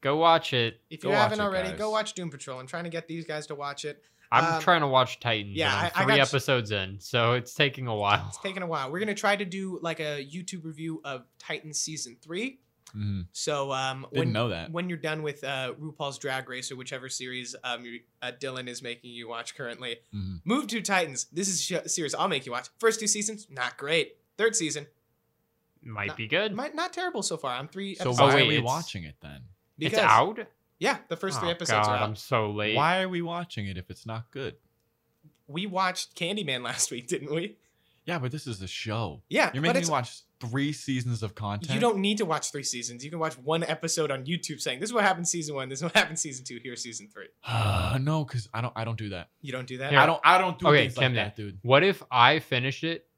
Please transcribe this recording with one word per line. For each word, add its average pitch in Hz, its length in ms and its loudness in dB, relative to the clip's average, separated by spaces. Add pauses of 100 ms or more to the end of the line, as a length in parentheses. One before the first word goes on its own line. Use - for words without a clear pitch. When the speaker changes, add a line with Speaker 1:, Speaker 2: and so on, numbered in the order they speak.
Speaker 1:
go 139 160 2
watch 165 360 6
it. 117 360 0
Speaker 2:
If 156 120 -12
Speaker 3:
Go - 80 -2
Speaker 2:
you 196 60 4
Speaker 3:
watch 208 80 6
Speaker 2:
haven't 214 160 2
Speaker 3:
it, 208 40 2
Speaker 2:
already, 190 260 -2
Speaker 3:
guys. - 80 -8
Speaker 2:
go 214 140 -2
watch 214 220 -2
Doom 175 160 -6
Patrol. 135 300 -10
I'm 127 80 -14
trying 170 180 -8
to 170 40 -6
get 165 180 -8
these 160 180 -8
guys 151 220 -6
to 151 80 -8
watch 143 300 -8
it. 147 180 -10 (280)
Speaker 1:
I'm 165 240 6
Speaker 2:
Um, 160 60 0
Speaker 1:
trying 165 200 6
to 147 60 2
watch 131 320 4
Titans, 104 360 0
Speaker 2:
yeah, 151 120 2
Speaker 1:
and 131 100 2
I'm 151 60 2
Speaker 2:
I, 175 40 0
I 180 160 0
Speaker 1:
three - 100 4
Speaker 2:
got - 40 8
you. 139 60 10
Speaker 1:
episodes 127 480 2
in, 98 280 -4
so 117 340 2
it's 123 200 -2
taking 135 340 0
a 113 80 -2
while. 101 320 4
Speaker 2:
It's 98 120 -10
taking 190 240 -6
a 175 40 -6
while. 139 240 -2
We're 170 80 -4
gonna 208 140 -2
try 202 220 4
to 202 100 -2
do, 185 360 -6
like, 160 180 -4
a 147 260 -6
YouTube 175 400 -10
review 160 400 -8
of 131 200 -8 (120)
Titans 156 420 -8
season 151 420 -8
three. 208 380 -8 (300)
Speaker 3:
Mm-hmm. 104 320 -4 (120)
Speaker 2:
So, 139 380 -2
um, 131 300 -4 (100)
Speaker 3:
Didn't - 60 -4 (100)
Speaker 2:
when, 117 60 0
Speaker 3:
know 113 160 0
that. 85 220 -6
Speaker 2:
when 175 180 -4
you're 170 80 -6
done 156 240 -4
with, 143 220 -6
uh, 131 360 -4
RuPaul's 143 380 -8
Drag 131 320 -4
Race 127 220 -10
or 135 40 -10
whichever 127 340 -10
series, 127 540 -8
um, 120 220 -6
you, 117 140 -14 (220)
uh, 123 180 -6
Dylan 127 280 -8
is 123 140 -12
making 120 300 -12
you 117 180 -14
watch 117 260 -10
currently, 120 420 -10 (160)
Speaker 3:
Mm-hmm. 95 300 -6
Speaker 2:
move 233 240 0
to 220 140 -4
Titans. 170 500 -2
This 175 160 -4
is 175 140 -2
sh-, 170 300 -4
series 147 240 -4
I'll 175 140 0
make 139 160 -2
you 131 60 -10
watch. 120 160 -6 (120)
First 220 200 2
two 208 80 -2
seasons, 208 420 -2
not 127 280 -4
great. 147 400 0 (200)
Third 220 180 2
season, 156 320 -4 (960)
Speaker 1:
Might 104 240 -4
Speaker 2:
not, 104 100 -6
Speaker 1:
be 110 100 -6
good. 196 260 0
Speaker 2:
might, 285 220 -6
not 359 180 -4
terrible 349 280 -4
so 175 160 -2
far. 131 160 -4
I'm 131 140 -6
three 196 280 -8
Speaker 3:
So - 140 -2
Speaker 2:
episodes 123 100 2
Speaker 3:
why 139 120 10
Speaker 1:
Oh, 135 40 6
wait, 135 80 8
Speaker 3:
are 123 40 6
we 120 100 4
Speaker 1:
it's 117 80 2
Speaker 3:
watching 131 380 -2
it 76 180 -14
then? 71 200 -16 (360)
Speaker 2:
Because 156 220 -2
Speaker 1:
It's - 20 6
out? 147 380 8 (380)
Speaker 2:
Yeah, - 200 0 (100)
the 170 80 -6
first 165 240 -4
three 107 80 -2
Speaker 1:
Oh, 170 40 0
Speaker 2:
episodes 113 360 2
Speaker 1:
God, 107 60 2
Speaker 2:
are - 40 2
out. 104 60 0
Speaker 1:
I'm 107 140 -2
so 110 340 0
late. 104 240 0
Speaker 3:
Why 165 260 4
are 190 80 -2
we 175 120 -4
watching 170 460 -6
it 92 100 -6
if 92 120 -12
it's - 160 -14
not 113 260 -8
good? 131 240 -10 (920)
Speaker 2:
We 165 200 -4
watched 185 480 -2
Candyman 170 480 -2
<laughs> - 20 -6
last - 260 -2
week, 120 160 -8
didn't 147 260 -4
we? 175 240 -4 (480)
Speaker 3:
Yeah, 170 140 -4
but 127 120 -2
this 147 140 -8
is 110 160 -6
a 95 60 -8
show. 104 600 -4
Speaker 2:
Yeah, 214 240 4
Speaker 3:
You're 135 100 -2
Speaker 2:
but 170 60 4
Speaker 3:
making 175 120 2
Speaker 2:
it's 170 80 -2
Speaker 3:
me 156 40 0
watch 123 280 -2 (180)
three 135 340 -2
seasons 123 500 -2
of 104 100 -6
content? 104 400 -4
Speaker 2:
You 214 60 0
don't 226 200 4
need 202 200 2
to 220 60 0
watch 156 260 -2
three 143 120 -6
seasons. 120 400 -6
You 147 60 -10
can 170 100 -8
watch 156 180 -2
one 156 260 0
episode 160 480 -2
on 131 140 -4
YouTube 165 360 -4
saying, 127 180 -4
"This 180 100 -4
is 226 40 -6
what 220 100 4
happened 180 240 4
season 151 280 -4
one, 131 140 -4
this 135 100 -8
is 151 40 -6
what 170 120 -4
happened 165 240 4
season 131 260 -6
two, 120 160 -12
here's 120 220 -10
season 107 280 -12
three." 101 160 -16 (160)
Speaker 3:
<sighs> 107 560 0
No, 151 260 0
'cause 117 280 -6
I 110 80 -4
don't, 123 140 -4
I 113 80 -6
don't 113 140 -4
do 107 120 -6
that. 90 200 -10 (120)
Speaker 2:
You 135 120 -10
don't 127 140 -6
do 127 100 -10
that? 135 140 -4
Speaker 1:
Here. 143 80 8
Speaker 3:
I 143 60 12
don't, 160 180 4
I 170 140 10
don't 185 220 2
do 170 80 4
Speaker 1:
Okay, 147 160 8
Speaker 3:
things 113 140 -2
like 131 80 4
Speaker 1:
Camden, 120 180 2
Speaker 3:
that, 104 140 -4
dude. 101 240 -10
Speaker 1:
what 135 220 8
if 190 280 2
I 127 280 8
finish 131 440 -2
it 165 240 -6 (100)